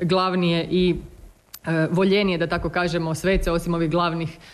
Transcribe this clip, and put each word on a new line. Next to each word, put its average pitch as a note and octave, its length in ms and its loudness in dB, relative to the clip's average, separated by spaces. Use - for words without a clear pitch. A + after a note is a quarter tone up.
glavnije F#3 400 2
i, F3+ 260 2
e, D#3+ 240 2
voljenije, F#3+ 480 2
da E3+ 80 0
tako E3+ 220 -4
kažemo, E3 460 -2
svece, F3 380 0
osim E3+ 220 -2
ovih E3 160 0
glavnih, E3 480 -2